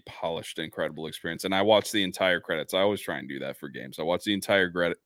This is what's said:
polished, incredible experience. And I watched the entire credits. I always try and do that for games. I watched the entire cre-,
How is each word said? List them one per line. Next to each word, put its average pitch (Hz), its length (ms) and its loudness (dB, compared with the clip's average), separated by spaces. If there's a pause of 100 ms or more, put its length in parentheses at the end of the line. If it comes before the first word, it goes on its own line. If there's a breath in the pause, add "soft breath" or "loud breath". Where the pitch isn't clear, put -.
polished, 82 520 -6
incredible 78 500 -6
experience. 82 360 -8
And 95 100 0
I 95 80 4
watched 104 300 6
the 104 120 2
entire 90 360 2
credits. 80 340 -4
I 92 60 2
always 101 220 2
try 80 160 -6
and 64 100 -10
do 67 120 -8
that 67 180 -8
for 76 100 -10
games. 64 320 -12
I 80 40 -2
watched 87 200 0
the 104 100 2
entire 95 380 4
cre-, 85 220 0 (120)